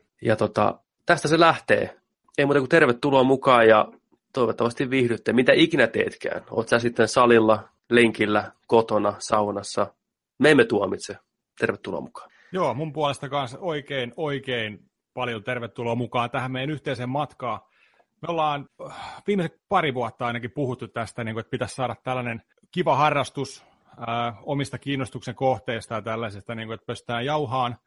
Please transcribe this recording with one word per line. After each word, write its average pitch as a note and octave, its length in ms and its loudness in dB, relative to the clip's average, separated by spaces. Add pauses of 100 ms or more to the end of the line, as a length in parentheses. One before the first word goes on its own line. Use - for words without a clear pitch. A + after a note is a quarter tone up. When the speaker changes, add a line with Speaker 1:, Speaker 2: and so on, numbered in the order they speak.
(220)
Speaker 1:
Ja A2 140 2
tota, G#2 420 0 (280)
tästä E3 220 2
se D#3+ 120 4
lähtee. G#2+ 560 2 (420)
Ei C#3+ 60 4
muuta C#3 160 4
kuin B2+ 80 -4
tervetuloa C3+ 560 4
mukaan C3 440 6
ja G#2+ 200 6 (440)
toivottavasti A#2+ 580 -2
viihdytte. A#2+ 420 0
Mitä B2 220 4
ikinä D#3 320 4
teetkään. - 640 -4
Oot A2+ 180 -4
sä A#2+ 100 4
sitten A#2 300 2
salilla, A2+ 600 4 (220)
lenkillä, A2 640 2 (140)
kotona, G#2+ 520 2
saunassa. G#2 680 -2 (520)
Me C#3+ 120 6
emme C3 140 6
tuomitse. G2 520 -4 (440)
Tervetuloa F#2+ 400 -6
mukaan. - 320 -16 (200)
Speaker 2:
Joo, E3 220 -2
mun D3+ 180 -8
puolesta C#3+ 360 -4
kanssa B2+ 300 -6
oikein, C#3+ 580 -6
oikein B2+ 720 -6 (240)
paljon A#2+ 300 -6
tervetuloa A#2 500 -6
mukaan A#2+ 360 -4
tähän C3 220 -6
meidän C3 180 -6
yhteiseen B2+ 380 -6
matkaan. B2+ 520 -8 (600)
Me D#3 80 -14
ollaan, D3+ 400 -2 (180)
äh, - 400 -16
viimeiset G3 420 -2
pari E3 260 0
vuotta B2 320 -6
ainakin A#2 240 -6
puhuttu B2+ 380 -6
tästä, A#2 360 -8
niin A2 100 -6
kuin, A2+ 60 -6
että - 100 -10
pitäisi A#2+ 240 -4
saada B2 300 -4
tällainen B2 380 -6 (280)
kiva D#3+ 260 0
harrastus, C#3+ 680 -2 (240)
äh, A#2+ 540 -6
omista C#3 360 -6
kiinnostuksen C3 560 -8
kohteista A#2 600 -4
ja G#2+ 80 -6
tällaisesta, A2 520 -8
niin A2+ 140 -12
kuin, A2+ 60 -8
että - 120 -18
pystytään A#2+ 380 -6
jauhaan, C3 520 -4 (100)